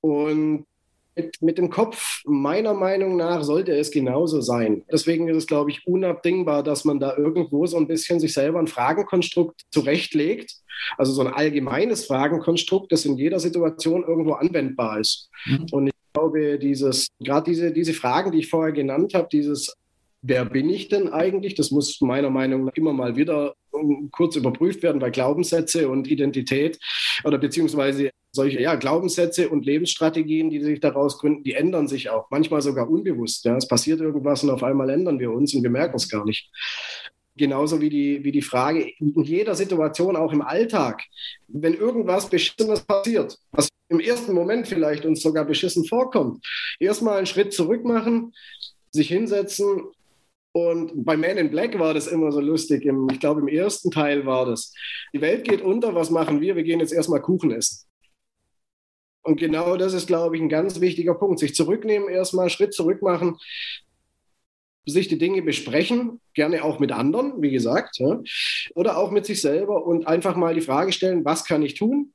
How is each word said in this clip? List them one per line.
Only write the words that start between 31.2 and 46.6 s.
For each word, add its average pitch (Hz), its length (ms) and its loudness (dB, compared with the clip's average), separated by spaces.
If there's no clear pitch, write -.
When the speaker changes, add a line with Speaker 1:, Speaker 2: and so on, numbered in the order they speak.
Speaker 1:
die 135 100 -4
ändern 151 340 0
sich 131 220 -6
auch, 110 220 -4
manchmal 151 300 2
sogar 131 280 0
unbewusst. 156 560 -2
Ja. 117 100 4
Es 131 120 -2
passiert 156 340 0
irgendwas 143 420 0
und 143 60 4
auf 127 140 0
einmal 135 260 2
ändern 156 300 0
wir 120 120 -2
uns 143 220 2
und 131 100 2
wir 120 60 2
merken 147 260 0
es 113 140 -4
gar 104 160 -4
nicht. - 260 -4
Genauso 147 440 2
wie 151 80 2
die, 143 340 0
wie 139 80 0
die 143 100 2
Frage 135 560 0
in 151 260 2
jeder 180 320 0
Situation, 180 600 0
auch 156 160 0
im 147 100 2
Alltag, 160 640 0
wenn 151 260 0
irgendwas 196 560 0
Beschissenes 208 520 0
passiert, 202 560 0
was - 160 2
im 170 100 4
ersten 226 340 0
Moment 196 340 0
vielleicht 151 380 -2
uns 156 160 0
sogar 156 240 2
beschissen 170 400 0
vorkommt, 233 580 0